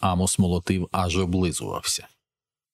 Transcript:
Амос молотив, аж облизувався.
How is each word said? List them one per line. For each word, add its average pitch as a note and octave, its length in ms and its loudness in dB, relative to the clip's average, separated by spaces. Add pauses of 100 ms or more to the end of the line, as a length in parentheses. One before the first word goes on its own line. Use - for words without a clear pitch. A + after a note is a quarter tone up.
Амос F#2 380 2
молотив, F2+ 520 0
аж F2+ 260 0
облизувався. F2+ 880 -2 (680)